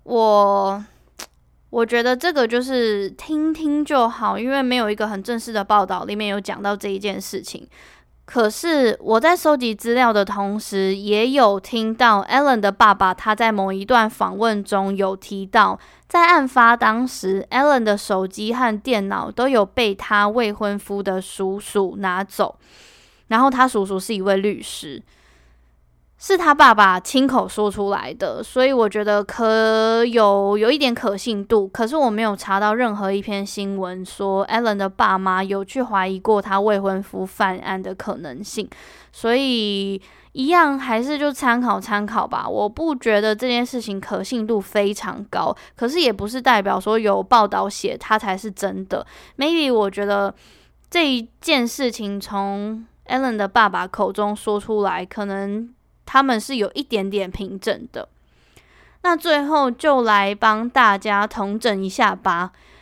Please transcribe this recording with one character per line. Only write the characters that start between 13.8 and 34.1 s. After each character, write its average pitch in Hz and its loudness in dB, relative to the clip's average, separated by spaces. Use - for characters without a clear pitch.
段 220 4
访 190 -4
问 208 0
中 196 -2
有 190 -2
提 196 -10
到， 190 4
在 339 4
案 311 4
发 240 6
当 233 2
时， 196 -4
Alan 262 4
的 208 2
手 190 -2
机 214 -6
和 240 0
电 208 -2
脑 196 -6
都 240 0
有 233 4
被 208 -2
他 208 0
未 214 0
婚 202 -4
夫 202 -6
的 190 -2
叔 196 -6
叔 196 -2
拿 190 -2
走， - -4
然 220 2
后 269 6
他 262 4
叔 202 0
叔 196 -4
是 185 -4
一 196 -4
位 196 2
律 196 0
师。 - -14
是 - 0
他 330 4
爸 277 8
爸 190 6
亲 262 2
口 247 2
说 208 -2
出 202 -4
来 175 -6
的， 147 -6
所 254 0
以 277 4
我 233 4
觉 208 -2
得 208 2
可 220 2
有， 202 4
有 220 2
一 302 4
点 262 2
可 202 -4
信 202 -6
度。 196 2
可 220 -4
是 254 -6
我 285 2
没 214 -2
有 208 0
查 196 -4
到 208 2
任 226 0
何 196 -4
一 202 -2
篇 196 -6
新 196 -8
闻 185 -8
说 196 -2